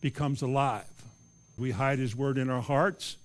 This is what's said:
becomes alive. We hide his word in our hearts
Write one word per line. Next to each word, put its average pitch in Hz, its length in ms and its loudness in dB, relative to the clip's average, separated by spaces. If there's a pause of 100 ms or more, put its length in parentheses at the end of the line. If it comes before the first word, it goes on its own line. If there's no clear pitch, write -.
becomes 139 420 -2
alive. 131 480 0 (640)
We 127 140 -2
hide 135 280 2
his 120 180 -2
word 135 200 0
in 131 140 0
our 123 120 0
hearts 147 640 0